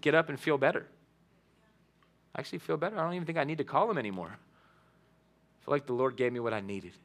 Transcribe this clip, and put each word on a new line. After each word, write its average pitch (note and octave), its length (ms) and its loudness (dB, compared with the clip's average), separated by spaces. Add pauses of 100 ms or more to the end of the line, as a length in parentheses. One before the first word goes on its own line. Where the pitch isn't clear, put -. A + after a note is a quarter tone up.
get D3 120 4
up D#3+ 140 4
and C#3+ 100 -6
feel D3+ 200 0
better. - 280 2 (1500)
I - 60 -6
actually E3 180 -8
feel D#3+ 180 -2
better. F#3 220 -2
I D#3+ 40 0
don't E3+ 120 0
even F3+ 100 -4
think E3 140 -2
I D3 60 2
need D#3 140 -2
to C#3+ 60 -2
call F#3+ 260 2
him F#3+ 60 0
anymore. F#2+ 320 -2
I - 1400 -20
feel - 80 -2
like C#3+ 140 0
the B2 80 -2
Lord B2 240 2
gave B2 160 2
me B2 40 -4
what A#2 140 -2
I A2 80 -2
needed. G2 320 -8 (120)